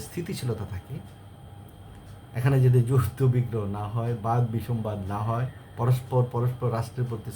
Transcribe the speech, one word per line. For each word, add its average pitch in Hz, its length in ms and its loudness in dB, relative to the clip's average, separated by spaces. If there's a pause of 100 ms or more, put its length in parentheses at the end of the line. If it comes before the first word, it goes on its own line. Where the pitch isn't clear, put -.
স্থিতিশীলতা 127 680 -4
থাকে, 98 220 -10 (1400)
এখানে 135 260 4
যাতে 127 240 8
যুদ্ধ 131 300 2 (160)
বিগ্রহ 113 300 0 (140)
না 104 60 -4 (100)
হয়, 117 200 0 (120)
বাদ 120 160 4 (120)
বিসম্বাদ 110 440 -2 (140)
না 104 160 -2
হয়, 120 180 0 (320)
পরস্পর 127 440 4 (120)
পরস্পর 123 420 0
রাষ্ট্রের 117 340 -2
প্রতি 110 260 -8